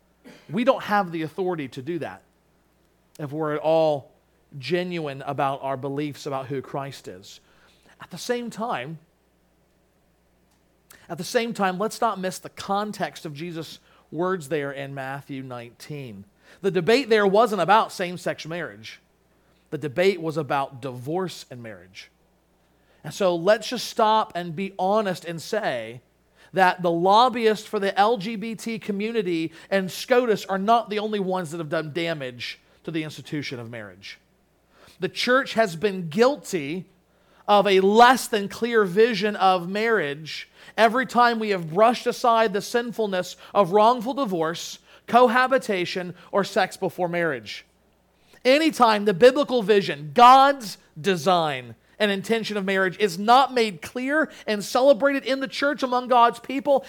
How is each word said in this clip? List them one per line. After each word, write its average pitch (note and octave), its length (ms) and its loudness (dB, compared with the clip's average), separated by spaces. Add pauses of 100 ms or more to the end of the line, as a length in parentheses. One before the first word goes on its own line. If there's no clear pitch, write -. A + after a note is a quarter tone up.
(500)
We G3+ 140 -2
don't A3+ 180 2
have G3+ 280 -2
the E3 120 -6
authority D#3+ 460 -4
to C3+ 120 -12
do D#3 200 -6
that G2 200 -10 (960)
if D3 140 -10
we're D3+ 240 -4
at D3+ 60 -4
all D#3 500 2 (480)
genuine D#3 640 -4
about C#3 400 -2
our C3+ 140 -4
beliefs C#3 500 -6
about C3+ 200 -6
who C3 140 -4
Christ C#3 460 -12
is. G2 320 -18 (640)
At - 100 -20
the F3 80 -16
same A#3+ 320 -6
time, D#3+ 480 -8 (2000)
at E3+ 100 -10
the F3+ 40 -8
same A#3 320 -2
time, F#3 240 -2
let's G#3 220 -4
not G#3 180 -2
miss F#3 220 -6
the - 80 -18
context G3+ 760 -6
of D#3+ 80 -10
Jesus' D#3+ 460 -12 (320)
words F3 380 -4
there C#3+ 240 -4
in C#3 240 -10
Matthew C3+ 480 -10
nineteen. A#2+ 800 -14 (360)
The G3 120 -2
debate G#3+ 360 2
there G#3+ 160 4
wasn't G3+ 380 4
about F#3+ 300 4
same-sex F3 540 -8
marriage. C3+ 540 -12 (680)
The D#3 80 -6
debate E3+ 420 0
was D#3+ 160 -6
about C#3 460 -4
divorce C#3+ 680 -8
and B2 100 -16
marriage. F#2+ 480 -18 (960)
And D#3 100 -12
so F3+ 220 0
let's F#3+ 320 0
just - 180 -6
stop G#3+ 480 0
and F3 220 -8
be G3 200 -6
honest F#3+ 480 -2
and E3 160 -8
say B2+ 600 -6 (520)
that F3+ 300 4
the F3 80 2
lobbyists G#3+ 800 4
for G#3+ 100 -4
the G3 180 -2
L G#3 200 4
G G#3+ 180 -8
B A3+ 220 -8
T A3+ 240 -8
community G3 720 -4 (180)
and F#3+ 180 0
scotus B3 580 0
are F#3+ 120 -2
not G#3+ 320 2
the G#3 80 -4
only G#3+ 220 -4
ones F#3 320 -4
that E3+ 60 -8
have D#3+ 100 -8
done D#3 240 -4
damage C#3+ 680 -8 (260)
to - 60 -10
the D#3+ 120 -4
institution C#3+ 560 -8
of A#2 120 -12
marriage. G2+ 480 -16 (840)
The F3+ 80 -2
church B3+ 460 0
has G#3+ 200 2
been F#3 360 -4
guilty F#3 760 0 (640)
of G3+ 180 6
a F#3+ 140 6
less A3+ 480 6
than G3+ 180 -2
clear A3+ 380 0
vision G#3 520 2
of F#3 340 2
marriage E3 800 -2 (260)
every A3+ 300 4
time A#3 320 2
we A3 100 -4
have F3 240 -4
brushed A3 340 4
aside A3+ 460 2
the G3+ 80 -2
sinfulness G#3+ 760 -4 (180)
of G3 180 4
wrongful A3 400 4
divorce, F3 680 -4 (260)
cohabitation, A3+ 1080 2 (160)
or G3 140 2
sex F#3 320 -2
before F3+ 320 -4
marriage. D#3+ 560 -4 (800)
Anytime B3 640 4
the G#3 80 2
biblical B3+ 480 4
vision, F3 500 0
God's B3+ 640 8 (240)
design D#3 720 0 (240)
and G#3 120 0
intention G#3 480 -2
of F#3+ 80 -4
marriage F#3+ 320 0
is F#3 200 0
not B3 360 4
made A3 260 0
clear C#4+ 500 -2 (160)
and G#3 160 -2
celebrated C#4 640 2
in C4+ 160 -2
the C4+ 80 -4
church C#4+ 340 -2
among B3 260 -2
God's A#3 300 4
people, C4+ 500 -2